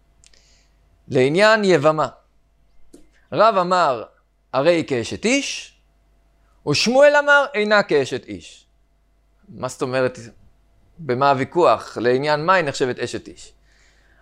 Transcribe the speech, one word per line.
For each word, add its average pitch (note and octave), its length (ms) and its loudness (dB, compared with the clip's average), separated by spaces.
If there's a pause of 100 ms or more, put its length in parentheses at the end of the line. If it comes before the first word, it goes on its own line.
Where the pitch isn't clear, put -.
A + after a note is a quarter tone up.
(1080)
לעניין F3+ 560 2
יבמה. D#3 440 2 (1200)
רב G3+ 260 2
אמר, F3 460 0 (500)
"הרי D3 220 2
היא D#3+ 120 -4
כאשת A#2+ 380 -6
איש", - 560 -6 (880)
ושמואל C4 460 4
אמר, C#4+ 380 4
"אינה G#3 300 0
כאשת C3+ 420 -2
איש". - 400 -16 (840)
מה A#2+ 180 -10
זאת - 140 -16
אומרת? B2+ 380 -2 (760)
במה C#3 320 0
הוויכוח? C3 680 0
לעניין C#3+ 480 0
מה F#3 80 2
היא F3 120 0
נחשבת B2+ 340 -4
אשת A2+ 280 -10
איש? - 260 -20 (680)